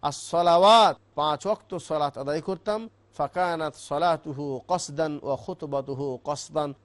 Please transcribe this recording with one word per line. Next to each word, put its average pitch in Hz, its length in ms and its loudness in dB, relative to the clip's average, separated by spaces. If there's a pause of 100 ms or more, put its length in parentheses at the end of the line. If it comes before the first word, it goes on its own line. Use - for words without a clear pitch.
"আস-সালাওয়াত", 175 840 6 (240)
পাঁচ 151 280 0
ওয়াক্ত - 240 -4 (180)
সালাত 151 240 -2 (100)
আদায় 151 260 -4
করতাম। 208 300 -4 (380)
"ফাকানাত 160 580 -2 (140)
সালাতুহু 151 560 -2 (260)
কসদান 156 420 -2 (120)
ওয়া 135 180 -2
খুতবাতুহু 139 640 -6 (220)
কসদান"। 147 420 -4 (160)